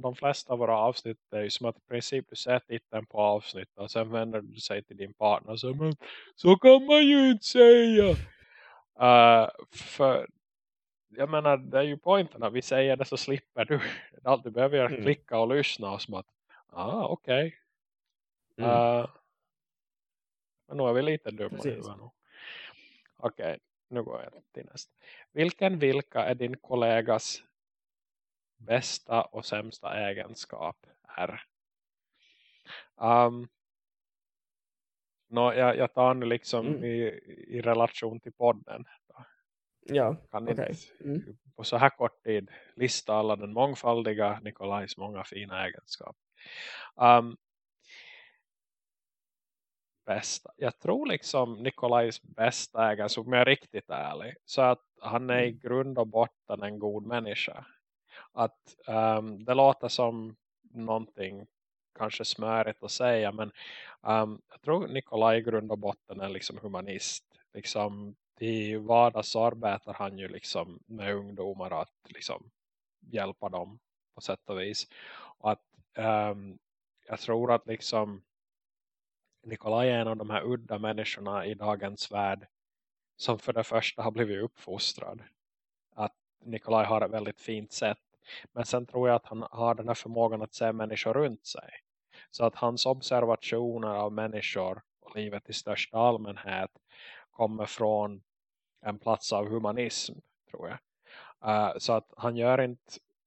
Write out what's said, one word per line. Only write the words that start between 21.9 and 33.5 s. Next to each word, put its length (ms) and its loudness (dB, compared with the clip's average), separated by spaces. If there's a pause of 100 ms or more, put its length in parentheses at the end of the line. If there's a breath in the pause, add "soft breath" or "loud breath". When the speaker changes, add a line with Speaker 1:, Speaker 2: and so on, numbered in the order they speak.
Speaker 1:
nog. 140 -20 (1080 loud breath)
Okej, 420 -6 (280)
nu 160 -6
går 200 -10
jag 100 -16 (200)
till 120 -14
nästa. 260 -20 (400 loud breath)
Vilken, 480 0
vilka 460 0
är 100 0
din 220 -6
kollegas 840 0 (1120)
bästa 640 -2
och 240 -6
sämsta 640 -6
egenskap 760 -10 (180)
är? 400 -8 (1600 loud breath)
Ehm, 460 4 (1800)